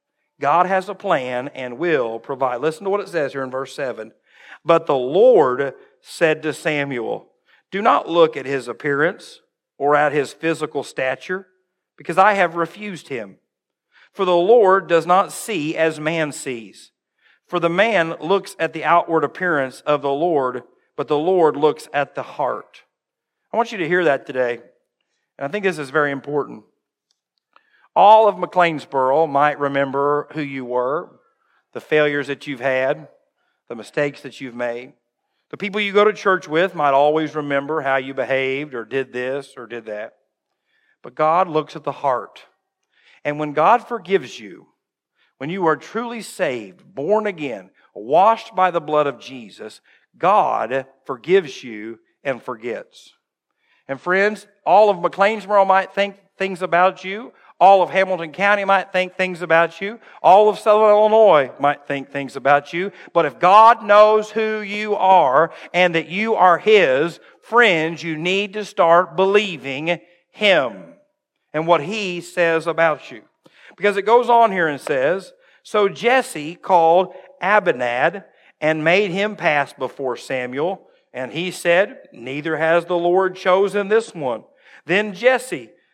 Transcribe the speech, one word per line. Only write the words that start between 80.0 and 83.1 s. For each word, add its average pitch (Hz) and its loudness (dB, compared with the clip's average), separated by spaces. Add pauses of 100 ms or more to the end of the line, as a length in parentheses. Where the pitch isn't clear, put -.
Samuel. 135 -6 (240)
And 127 -10
he 180 -6
said, 175 0
'Neither 147 -6
has 165 2
the 180 -2
Lord 180 0